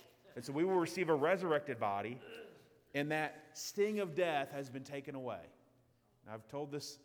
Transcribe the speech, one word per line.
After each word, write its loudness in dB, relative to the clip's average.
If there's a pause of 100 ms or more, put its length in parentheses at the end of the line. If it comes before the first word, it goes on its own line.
(380)
And -8
so -6
we 4
will 4
receive 0
a 8
resurrected 2
body, 0 (760)
and 0
that -2
sting 0
of 0
death 2
has -6
been -8
taken -8
away. -4 (840)
And -12
I've -10
told -6
this, -8